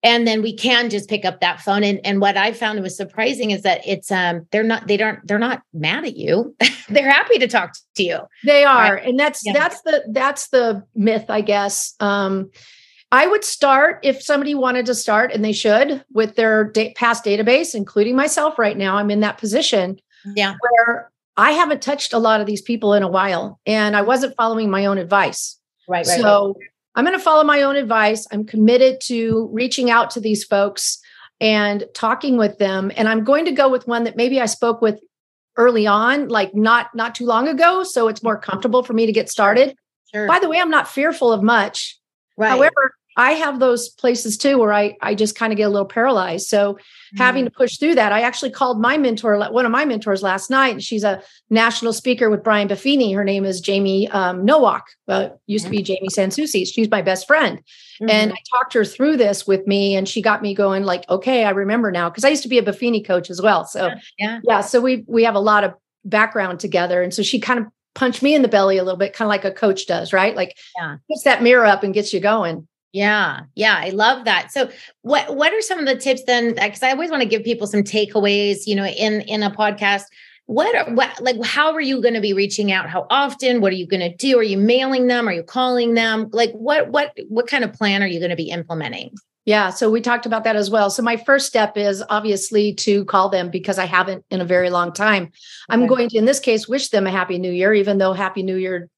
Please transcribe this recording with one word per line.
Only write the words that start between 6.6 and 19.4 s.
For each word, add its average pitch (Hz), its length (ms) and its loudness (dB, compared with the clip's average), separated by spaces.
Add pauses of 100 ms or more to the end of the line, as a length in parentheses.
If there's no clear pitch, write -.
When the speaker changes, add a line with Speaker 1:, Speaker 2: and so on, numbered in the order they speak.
Speaker 1:
<laughs> - 280 -2
They're 269 220 2
happy 359 300 4
to 254 80 0
talk 190 260 -2 (220)
to 196 80 0
you. 170 160 -4 (240)
Speaker 2:
They 285 180 6
are. 233 320 6
Speaker 1:
Right? 190 100 -8
Speaker 2:
And 254 140 0
that's, 285 260 0
Speaker 1:
Yeah. 202 100 -2
Speaker 2:
that's 320 280 0
the, 302 300 0
that's 269 380 -2
the 226 340 0 (100)
myth, 214 340 0
I 214 120 -2
guess. 202 580 -2
Um, 196 540 -2 (580)
I 269 160 6
would 415 160 2
start, 285 640 2
if 269 180 0
somebody 294 320 0
wanted 254 320 0
to 247 80 -2
start, 220 380 0
and 208 120 -2
they 214 80 0
should, 254 600 2
with 220 240 0
their 220 340 4
da-, 220 240 -2
past 233 300 0
database, 226 500 2
including 214 400 0
myself 302 460 0
right 208 160 0
now. 196 220 0
I'm 208 120 0
in 208 100 2
that 208 180 -2
position 202 600 -2 (380)